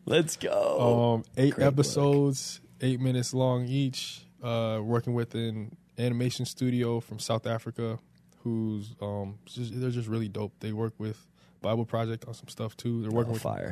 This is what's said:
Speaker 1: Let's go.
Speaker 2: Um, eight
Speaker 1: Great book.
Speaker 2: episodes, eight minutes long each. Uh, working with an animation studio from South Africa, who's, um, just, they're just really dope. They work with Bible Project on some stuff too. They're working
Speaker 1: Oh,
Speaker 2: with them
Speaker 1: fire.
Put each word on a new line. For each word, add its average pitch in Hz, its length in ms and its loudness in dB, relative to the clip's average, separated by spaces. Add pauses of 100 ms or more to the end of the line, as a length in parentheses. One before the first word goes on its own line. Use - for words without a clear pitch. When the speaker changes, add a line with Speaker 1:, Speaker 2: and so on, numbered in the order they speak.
Speaker 1:
Let's 160 320 2
go. 120 800 4
Speaker 2:
Um, 113 100 -2 (120)
eight 135 180 4
Speaker 1:
Great - 120 2
book. 139 80 6
Speaker 2:
episodes, 143 840 2 (200)
eight 127 200 0
minutes 127 320 0
long 127 360 2
each. 135 540 -2 (200)
Uh, 113 400 0
working 117 320 0
with 117 220 -2
an 110 400 -4 (220)
animation 123 480 0
studio 123 520 0
from 113 220 -10
South 113 260 -2
Africa, 113 520 -4 (440)
who's, 110 580 -4
um, 101 460 -6
just, 120 340 -8
they're 127 100 -2
just 120 180 -4
really 110 200 -2
dope. 101 300 -6
They 110 140 -6
work 110 260 -4
with 107 180 -6 (460)
Bible 113 220 2
Project 113 420 -2
on 117 80 -10
some - 140 -20
stuff - 280 -8
too. 117 260 -2
They're 110 80 -4
working 117 200 2
Speaker 1:
Oh, 113 40 -2
Speaker 2:
with 110 80 -6
them 55 100 -2
Speaker 1:
fire. 50 200 -6